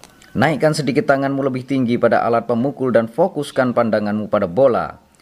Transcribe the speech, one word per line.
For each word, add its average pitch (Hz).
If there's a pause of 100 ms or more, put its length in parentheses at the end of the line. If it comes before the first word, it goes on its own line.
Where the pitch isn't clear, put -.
(360)
Naikkan 151
sedikit 143
tanganmu 139
lebih 127
tinggi 127
pada 110
alat 117
pemukul 120
dan 113
fokuskan 139
pandanganmu 107
pada 101
bola. 95 (220)